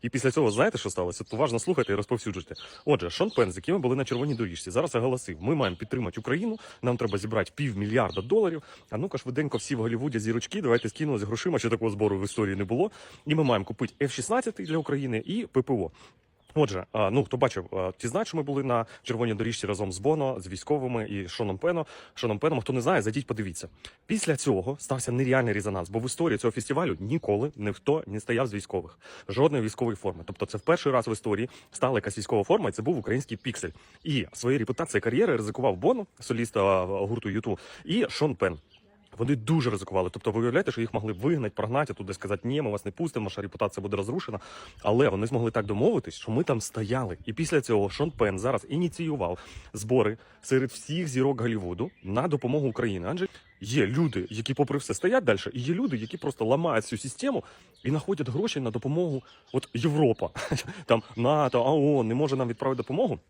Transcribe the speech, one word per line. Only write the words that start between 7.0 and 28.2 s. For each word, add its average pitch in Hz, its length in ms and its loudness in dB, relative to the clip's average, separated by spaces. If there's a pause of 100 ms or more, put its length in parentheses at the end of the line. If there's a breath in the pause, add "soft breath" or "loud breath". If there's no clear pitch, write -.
зібрати 107 380 -2
півмільярда 104 680 0
доларів. 170 420 2 (260 loud breath)
А 110 80 -6
ну-ка, 175 200 -4
швиденько 131 400 -2
всі - 180 -2
в 117 40 -2
Голлівуді 117 400 0
зірочки, 117 420 -2
давайте 120 280 4
скинулись 143 320 -2
грошима, 117 380 0
що 117 100 0
такого 113 220 2
збору 101 280 2
в 98 40 0
історії 101 320 0
не 101 80 -2
було. 127 280 0 (340 loud breath)
І 151 100 2
ми 156 80 4
маємо 110 220 4
купити 113 360 -4
Ф 139 120 2
шістнадцятий 214 520 -2
для 160 120 0
України 139 480 -2
і 214 260 -2
П 131 100 4
П 135 120 0
О». 92 180 0 (680 loud breath)
Отже, 101 340 2
а, 104 180 2
ну, 127 140 4
хто 123 140 -2
бачив, 120 340 0
а, 92 260 -2
ті 120 100 -8
знають, 190 200 -2
що 165 100 -4
ми 151 60 0
були 139 200 -2
на 120 220 0 (180 loud breath)
червоній 113 300 0
доріжці 110 340 -2
разом 98 240 -2
з 90 80 -8
Боно, 135 400 0
з 92 80 -12
військовими 120 640 -2
і 98 180 -6
Шоном 98 300 -4
Пено. 170 280 0 (280 loud breath)
Шоном 110 260 -2
Пеном, 151 220 2
хто 131 120 -4
не 127 80 0
знає, 143 200 4
зайдіть, 110 260 -2
подивіться. 95 400 -6 (380 loud breath)
Після 196 300 0
цього 123 440 2
стався 127 320 -4
нереальний 127 420 4
резонанс, 98 360 -2
бо 110 100 -2
в 120 60 -4
історії 135 320 0
цього 117 140 2
фестивалю 131 480 -2
ніколи 110 560 0
ніхто 104 520 0
не 104 120 -6
стояв 120 280 0